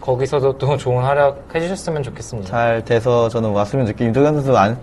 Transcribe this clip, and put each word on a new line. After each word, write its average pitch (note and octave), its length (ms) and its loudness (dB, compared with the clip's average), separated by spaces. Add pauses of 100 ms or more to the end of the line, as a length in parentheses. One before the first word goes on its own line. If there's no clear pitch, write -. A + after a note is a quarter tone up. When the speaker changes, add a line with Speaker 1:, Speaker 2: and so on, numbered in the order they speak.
Speaker 1:
거기서도 C3+ 560 0
또 C3+ 220 -2
좋은 B2 240 -2
활약 C#3 520 0
해주셨으면 E3 500 -4
좋겠습니다. A2+ 460 -10
Speaker 2:
잘 A#2 340 0
돼서 A#2 440 2
저는 A2+ 220 -2
왔으면 G#2 340 0
좋겠-, G#2+ 240 -2
이동현 C#3 240 4
선수 C3+ 240 2
안-, G#2+ 260 4